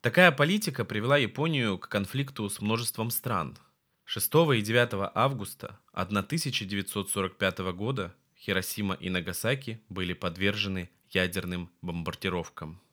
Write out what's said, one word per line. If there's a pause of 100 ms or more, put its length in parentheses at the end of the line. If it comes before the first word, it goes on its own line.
Такая
политика
привела
Японию
к
конфликту
с
множеством
стран. (460)
Шестого
и
девятого
августа (120)
одна
тысяча
девятьсот
сорок
пятого
года (240)
Хиросима
и
Нагасаки
были
подвержены (220)
ядерным (140)
бомбардировкам. (120)